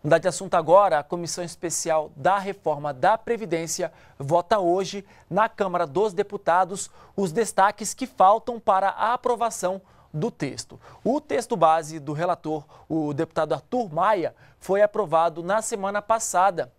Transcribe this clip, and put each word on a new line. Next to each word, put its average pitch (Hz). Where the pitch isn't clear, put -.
Mudar 156
de 180
assunto 180
agora, 170
a -
Comissão 175
Especial 160
da 175
Reforma 147
da 185
Previdência 170
vota 175
hoje 185
na 208
Câmara 175
dos 190
Deputados 185
os 190
destaques 202
que -
faltam 220
para 190
a 214
aprovação 226
do 180
texto. 127
O 269
texto 247
base 160
do 143
relator, 156
o 156
deputado 156
Arthur 208
Maia, 175
foi 196
aprovado 170
na 196
semana 202
passada. 185